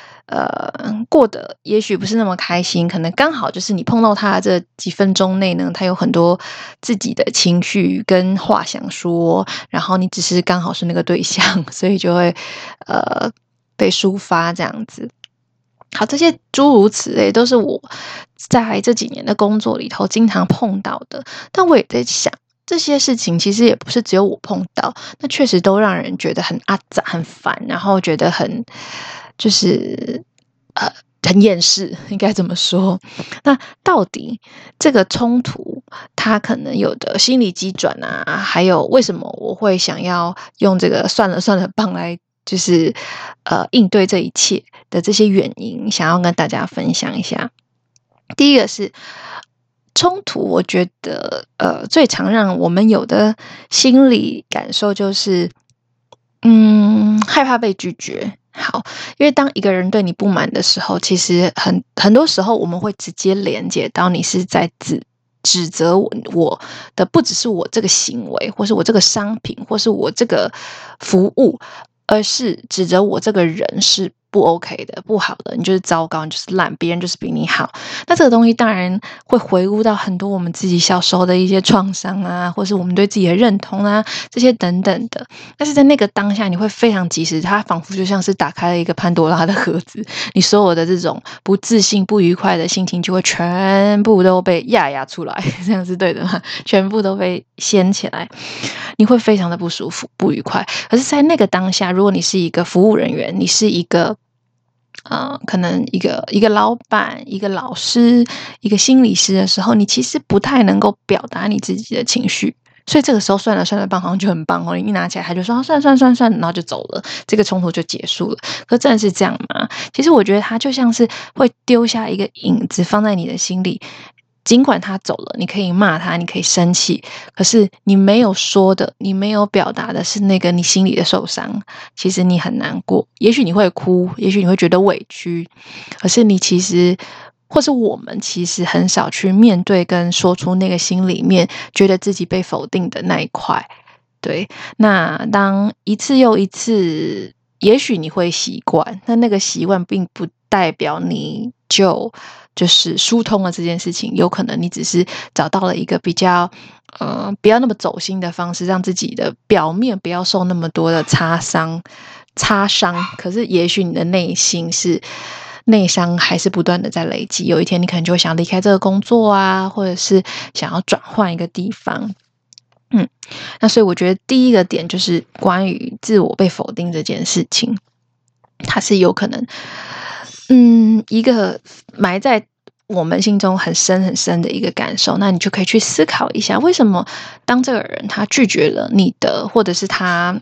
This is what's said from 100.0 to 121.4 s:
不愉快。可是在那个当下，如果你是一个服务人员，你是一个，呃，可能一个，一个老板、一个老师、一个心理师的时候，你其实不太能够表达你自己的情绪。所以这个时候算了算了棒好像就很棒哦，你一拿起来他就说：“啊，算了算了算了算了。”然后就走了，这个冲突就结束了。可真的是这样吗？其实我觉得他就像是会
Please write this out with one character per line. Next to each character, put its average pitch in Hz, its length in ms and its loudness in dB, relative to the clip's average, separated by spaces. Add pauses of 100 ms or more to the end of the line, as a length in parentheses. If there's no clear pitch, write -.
不 - 140 0
愉 - 80 -2
快。 - 240 -4 (240)
可 - 80 0
是 247 60 4
在 285 220 2
那 320 120 4
个 214 120 4
当 185 260 -2
下， 180 180 -2
如 185 120 2
果 202 80 4
你 180 100 0
是 - 160 -2
一 175 140 2
个 170 120 0
服 185 240 4
务 220 80 4
人 - 160 0
员， - 280 -6
你 185 80 0
是 214 220 2
一 170 140 0
个， 170 340 0 (840)
呃， 269 420 -6
可 - 120 -4
能 180 340 -2
一 180 80 -2
个， - 320 -4
一 202 100 2
个 220 80 4
老 214 260 0 (140)
板、 - 360 -4
一 196 140 -10
个 202 100 -6
老 190 240 -8
师、 240 520 4 (340)
一 - 80 -4
个 202 100 2
心 262 240 6
理 214 140 4
师 - 180 0
的 190 140 2
时 190 140 0
候， 226 120 2
你 208 120 4
其 - 160 0
实 - 260 -4
不 202 120 4
太 262 240 2
能 196 160 4
够 208 260 2
表 - 240 -2
达 190 180 -6
你 208 120 -2
自 185 160 -6
己 226 200 -8
的 240 80 -2
情 240 240 -2
绪。 - 280 -4 (300)
所 - 140 4
以 - 20 6
这 285 120 2
个 214 60 4
时 - 120 0
候 196 60 2
算 208 180 0
了 180 80 0
算 196 160 -2
了 196 80 -4
棒 185 140 -2
好 180 80 -4
像 190 100 -2
就 196 80 -2
很 165 180 -2
棒 170 200 -2
哦， 175 100 -4
你 180 140 -4
一 - 20 0
拿 180 160 -2
起 - 100 -10
来 175 60 -6
他 175 100 -6
就 180 80 -4
说 226 140 -2
：“啊， 254 80 -2
算 311 140 0
了 285 40 0
算 285 120 6
了 269 40 6
算 254 140 6
了 240 40 4
算 233 160 4
了。” 175 80 0
然 165 60 -2
后 170 60 -2
就 170 100 -6
走 - 280 -8
了， - 120 -8 (260)
这 214 100 0
个 214 60 6
冲 185 180 -2
突 175 100 -2
就 170 120 -4
结 - 220 -12
束 - 260 -6
了。 - 60 -8 (280)
可 240 120 2
真 269 140 4
的 220 60 4
是 208 140 2
这 196 120 0
样 185 100 0 (160)
吗？ - 200 -6 (240)
其 269 100 0
实 320 60 4
我 269 140 6
觉 202 120 2
得 208 60 2
他 226 180 -4
就 269 120 -4
像 247 200 2
是 226 160 2 (260)
会 254 160 2 (160)